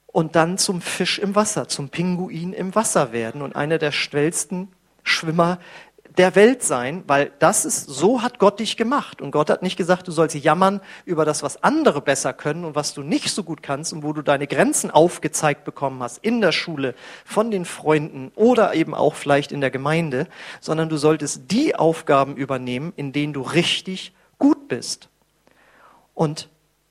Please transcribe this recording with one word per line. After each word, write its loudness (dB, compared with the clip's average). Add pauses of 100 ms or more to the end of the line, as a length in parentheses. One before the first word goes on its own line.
(120)
und -2
dann 2
zum -2
Fisch -4
im -2
Wasser, 0
zum -8
Pinguin -4
im -8
Wasser 0
werden -4
und -8
einer 0
der 0
schnellsten -4 (300)
Schwimmer 0 (600)
der 6
Welt 6
sein, -4
weil 2
das 4
ist, -6
so 2
hat -4
Gott 4
dich -4
gemacht. -4
Und -10
Gott 0
hat 0
nicht -4
gesagt, 0
du -10
sollst 2
jammern 2 (260)
über 0
das, -2
was -6
andere 4
besser 0
können -6
und -8
was -4
du -12
nicht -2
so -6
gut -10
kannst -6
und -10
wo -4
du -4
deine 0
Grenzen 0
aufgezeigt 4
bekommen -6
hast -10
in -2
der 4
Schule, -4 (300)
von 0
den -2
Freunden -2
oder 4
eben 2
auch 2
vielleicht 0
in -4
der 0
Gemeinde, -2 (340)
sondern -2
du -2
solltest 0
die 2
Aufgaben 2
übernehmen, -6
in -8
denen -2
du -6
richtig -2 (260)
gut 2
bist. -8 (1080)
Und -2 (400)